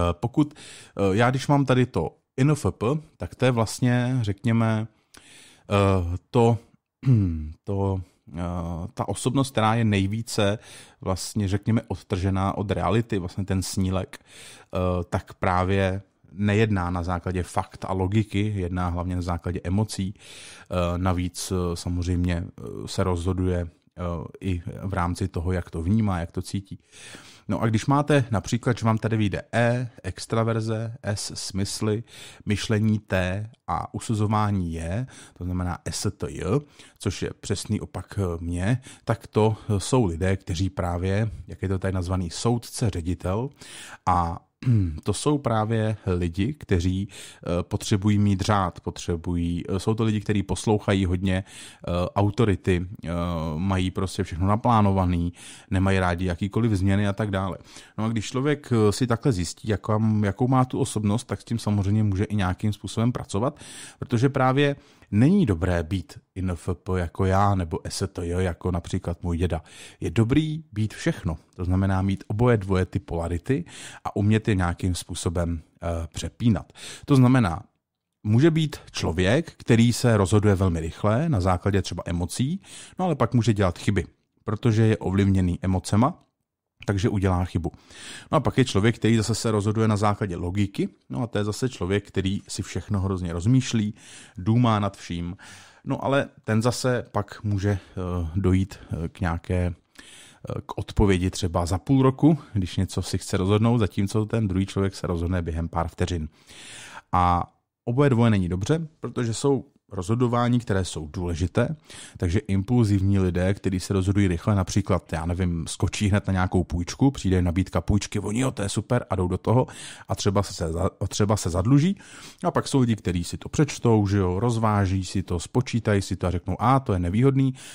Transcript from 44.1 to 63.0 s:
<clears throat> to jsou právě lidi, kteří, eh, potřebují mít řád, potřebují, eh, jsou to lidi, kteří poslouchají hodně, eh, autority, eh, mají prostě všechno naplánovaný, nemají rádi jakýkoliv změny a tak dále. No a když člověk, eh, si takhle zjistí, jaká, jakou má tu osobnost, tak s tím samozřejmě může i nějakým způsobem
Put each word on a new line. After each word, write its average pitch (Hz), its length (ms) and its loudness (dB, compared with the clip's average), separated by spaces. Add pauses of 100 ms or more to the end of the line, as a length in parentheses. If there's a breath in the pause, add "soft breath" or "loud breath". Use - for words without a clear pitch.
<clears throat> 95 400 2
to 104 100 0
jsou 151 240 0
právě 110 680 0
lidi, 90 480 -2
kteří, 92 560 0
eh, - 540 -6
potřebují 104 540 0
mít 101 240 4
řád, 95 380 0
potřebují, 87 880 -4
eh, 95 100 -2
jsou 110 140 0
to 110 100 0
lidi, 107 180 0
kteří 101 220 0
poslouchají 101 600 0
hodně, 92 380 0
eh, - 480 -12 (240)
autority, 98 720 2 (160)
eh, 80 60 -8 (480)
mají 92 340 0
prostě 95 320 -4
všechno 85 240 -4
naplánovaný, 95 840 2 (380 loud breath)
nemají 95 280 2
rádi 90 260 0
jakýkoliv 107 460 0
změny 98 360 2
a 98 60 -2
tak 107 180 -4
dále. 95 260 -4 (400 loud breath)
No 107 80 -4
a - 20 0
když 113 180 -2
člověk, 143 460 -2
eh, 110 200 6
si 120 160 0
takhle 120 240 2
zjistí, 90 360 -2
jaká, 107 340 0 (220)
jakou 104 240 0
má 127 180 4
tu - 140 -4
osobnost, 107 440 0
tak - 180 -6
s - 40 -20
tím 117 140 -4
samozřejmě 104 440 2
může 98 200 2
i 107 120 -4
nějakým 101 380 0
způsobem 113 380 -2